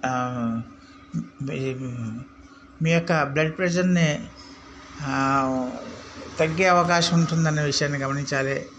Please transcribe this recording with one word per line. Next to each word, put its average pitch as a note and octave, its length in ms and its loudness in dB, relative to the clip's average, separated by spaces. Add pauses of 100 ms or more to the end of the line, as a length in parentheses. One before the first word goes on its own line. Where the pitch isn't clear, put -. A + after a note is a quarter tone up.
ఆ, B2+ 100 -2 (1300)
మీ, C3+ 320 -4 (1080)
మీ D#3+ 100 4
యొక్క E3+ 300 2
బ్లడ్ D#3 340 0
ప్రెషర్‌ని, F3 720 2 (760)
ఆ, C3+ 360 2 (1000)
తగ్గే D#3+ 260 2
అవకాశం F3 500 4
ఉంటుందన్న E3 440 2
విషయాన్ని C#3+ 380 0
గమనించాలి. C3+ 680 -2 (120)